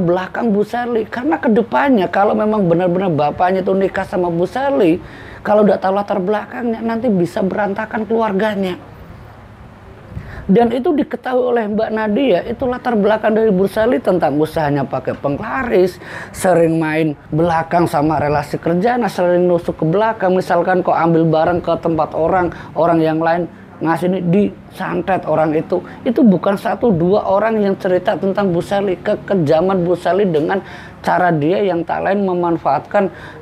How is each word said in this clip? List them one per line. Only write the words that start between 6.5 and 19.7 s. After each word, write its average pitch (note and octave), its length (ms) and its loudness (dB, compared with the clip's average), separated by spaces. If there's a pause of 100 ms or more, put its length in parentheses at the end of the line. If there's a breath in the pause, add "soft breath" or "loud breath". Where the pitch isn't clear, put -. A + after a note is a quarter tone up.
nanti A3+ 240 -2
bisa F3+ 320 0
berantakan G#3 640 -2
keluarganya. G3+ 720 -2 (1700 loud breath)
Dan A3+ 260 6
itu C4+ 160 0
diketahui B3+ 640 0
oleh A3+ 160 0
Mbak G#3 220 0
Nadia, A3 500 2
itu A#3 240 -6
latar B3 320 -2
belakang G#3+ 380 2
dari A3 160 4
Bu F#3+ 160 2
Sally A#3+ 340 0
tentang E3 320 2
usahanya D3+ 480 0
pakai B2+ 300 -4
penglaris, G3+ 880 -2 (340 loud breath)
sering E3 460 2
main D#3 340 0 (160)
belakang E3 560 2
sama D3+ 320 0
relasi D3 400 -2
kerja, F3+ 400 0
nah A3 80 0
sering F3+ 400 2
nusuk E3+ 300 0